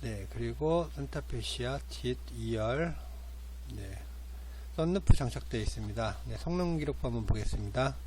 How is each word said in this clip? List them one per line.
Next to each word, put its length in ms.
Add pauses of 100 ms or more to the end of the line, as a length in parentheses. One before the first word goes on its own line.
네, 280
그리고 640
센터페시아 920
뒷 300 (180)
이열, 600 (800)
네, 240 (760)
썬루프 400
장착되어 460
있습니다. 640
네, 140
성능 400
기록부 260
한번 220
보겠습니다. 680 (120)